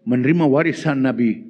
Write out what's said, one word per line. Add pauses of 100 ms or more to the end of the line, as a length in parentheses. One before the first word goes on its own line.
menerima
warisan
Nabi